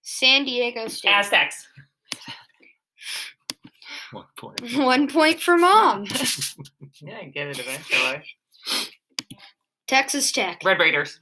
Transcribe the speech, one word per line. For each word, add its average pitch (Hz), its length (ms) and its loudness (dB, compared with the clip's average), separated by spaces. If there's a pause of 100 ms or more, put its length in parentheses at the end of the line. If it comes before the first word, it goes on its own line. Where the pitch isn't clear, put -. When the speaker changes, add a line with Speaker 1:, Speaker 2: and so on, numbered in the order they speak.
Speaker 1:
San 269 420 2
Diego 240 440 -4
State. - 220 -4
Speaker 2:
Aztecs. 202 560 0 (2500)
Speaker 3:
One - 120 -16 (140)
point. - 220 -12
Speaker 1:
<laughs> 240 160 -8
One 269 320 4
point 320 320 4
for 349 160 4
Mom. 339 540 6
Speaker 2:
<laughs> - 60 -4 (840)
Yeah, 202 180 -14
I 180 60 -16
get 143 220 -8
it 135 100 -10
eventually. 131 680 -4 (1600)
Speaker 1:
Texas 269 460 0
Tech. 185 320 -4
Speaker 2:
Red 190 160 4
Raiders. 156 420 2